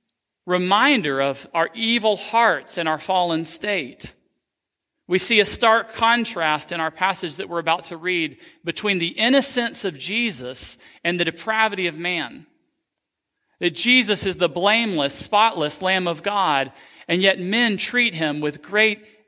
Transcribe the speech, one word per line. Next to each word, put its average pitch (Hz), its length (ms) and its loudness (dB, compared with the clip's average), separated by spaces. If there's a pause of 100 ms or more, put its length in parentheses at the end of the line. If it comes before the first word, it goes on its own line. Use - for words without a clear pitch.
(460)
reminder 180 760 2
of 139 320 -2
our 165 200 0
evil 226 440 0
hearts 208 600 0
and 165 120 -2
our 156 100 -2
fallen 170 460 0
state. 175 680 -4 (920)
We 180 120 2
see 226 200 4
a 202 60 6
stark 226 480 2
contrast 202 800 0
in 170 80 -4
our 160 100 -2
passage 180 460 -2
that 190 100 -10
we're 170 120 -6
about 165 260 -2
to 175 120 -12
read 165 400 -4 (280)
between 190 340 -2
the 170 180 -4
innocence 240 680 2
of 165 120 -6
Jesus 147 880 -4 (200)
and 175 140 -2
the 175 80 0
depravity 196 640 -2
of 156 100 -8
man. 165 480 -6 (1120)
That 175 160 -2
Jesus 226 500 4
is 180 120 -2
the 170 100 2
blameless, 180 680 0
spotless 202 680 0
Lamb 185 260 0
of 165 160 -4
God, 160 480 0 (360)
and 175 140 0
yet 190 180 2
men 208 380 0
treat 240 360 -2
him 151 280 -4
with 147 200 -4
great 208 420 0 (240)